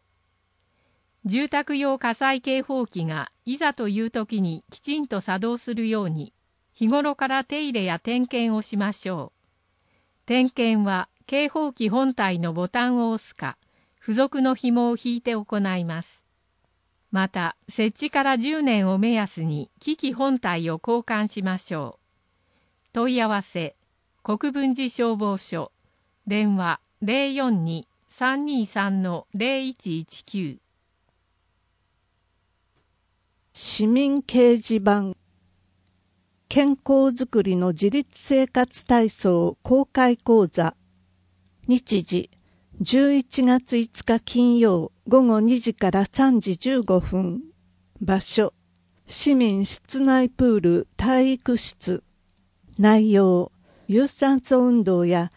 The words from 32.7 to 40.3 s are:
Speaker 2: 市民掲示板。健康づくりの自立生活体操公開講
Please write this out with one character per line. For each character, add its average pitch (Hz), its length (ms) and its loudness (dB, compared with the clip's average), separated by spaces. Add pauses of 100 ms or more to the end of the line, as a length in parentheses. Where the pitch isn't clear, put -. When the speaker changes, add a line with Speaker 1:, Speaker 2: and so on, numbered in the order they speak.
Speaker 2:
市 - 340 -4
民 277 360 2
掲 240 400 4
示 220 140 -2
板。 202 420 2 (1300)
健 285 220 4
康 269 420 2
づ 247 140 -6
く 208 160 2
り 185 120 0
の 180 140 0
自 190 220 0
立 - 280 -4
生 269 280 2
活 - 360 -2
体 233 260 4
操 175 520 0
公 262 240 4
開 247 320 2
講 220 300 4